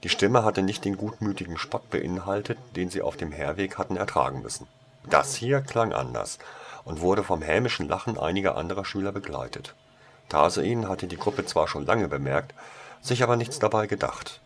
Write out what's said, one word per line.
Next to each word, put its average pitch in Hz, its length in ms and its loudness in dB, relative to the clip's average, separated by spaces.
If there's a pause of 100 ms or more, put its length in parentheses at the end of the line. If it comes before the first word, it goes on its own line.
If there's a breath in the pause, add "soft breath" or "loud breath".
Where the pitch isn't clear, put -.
Die 87 60 -6
Stimme 113 340 6
hatte 101 180 4
nicht 98 240 0
den 98 100 0
gutmütigen 98 640 -4
Spott - 320 -6
beinhaltet, 95 680 -2 (180)
den 90 140 0
sie 92 120 -4
auf - 160 -2
dem 80 140 -6
Herweg 80 460 -4
hatten 92 200 -2
ertragen 67 440 0
müssen. - 260 -10 (360)
Das - 320 4
hier 135 260 2
klang 117 300 2
anders 62 480 -4 (460 loud breath)
und 80 160 -6
wurde 95 220 4
vom 85 180 0
hämischen 85 460 2
Lachen 87 300 -2
einiger 92 380 2
anderer 95 300 -4
Schüler 98 260 -2
begleitet. 69 640 -8 (540 loud breath)
Tarsoin 90 580 4
hatte 92 200 -4
die 87 100 -8
Gruppe - 280 -2
zwar 78 220 2
schon 73 180 -4
lange 101 220 4
bemerkt, 69 460 -2 (480 loud breath)
sich 123 220 2
aber 120 120 6
nichts 117 240 -2
dabei 107 280 4
gedacht. - 580 -4